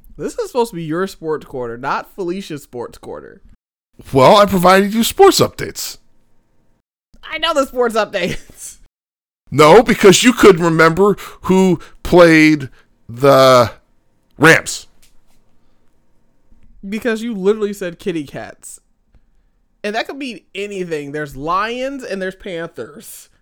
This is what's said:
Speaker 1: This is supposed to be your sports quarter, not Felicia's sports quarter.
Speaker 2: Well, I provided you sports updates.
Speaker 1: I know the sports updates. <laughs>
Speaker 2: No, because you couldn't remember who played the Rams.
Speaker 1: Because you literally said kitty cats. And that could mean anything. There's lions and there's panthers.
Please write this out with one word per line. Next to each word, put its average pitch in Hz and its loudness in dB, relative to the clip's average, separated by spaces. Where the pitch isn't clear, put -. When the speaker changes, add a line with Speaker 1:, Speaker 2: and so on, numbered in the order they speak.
Speaker 1:
This 196 -12
is 440 -8
supposed 233 -4
to 170 -14
be 165 -10
your 165 -6
sports 156 -10
quarter, 120 -12
not 147 -10
Felicia's 175 -10
sports - -16
quarter. 71 -20
Speaker 2:
Well, 135 6
I 202 4
provided 190 2
you 233 0
sports - 4
updates. - -8
Speaker 1:
I 311 -12
know 330 -4
the 277 0
sports 240 -2
updates. 185 -8
<laughs> - -20
Speaker 2:
No, 156 6
because 196 4
you 247 4
couldn't 175 2
remember 165 2
who 185 2
played 156 4
the 131 4
Rams. - 2
Speaker 1:
Because 220 -8
you 233 -10
literally 208 -4
said 175 -12
kitty 165 -8
cats. - -18
And 208 -6
that 240 -6
could 330 -14
mean 262 -14
anything. 180 -10
There's 147 -12
lions 233 -8
and 196 -10
there's 185 -8
panthers. 165 -16